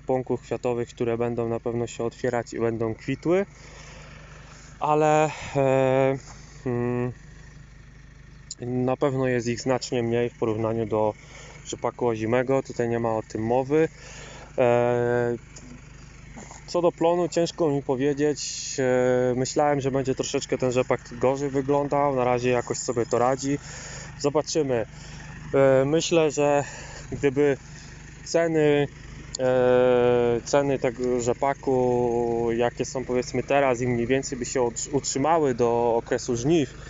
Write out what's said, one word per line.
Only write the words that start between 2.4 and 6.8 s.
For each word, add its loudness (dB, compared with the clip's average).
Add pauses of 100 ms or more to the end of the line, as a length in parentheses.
i -6
będą -2
kwitły. -2 (1300)
Ale, 4 (260)
e, 4 (480)
mm, -2 (1500)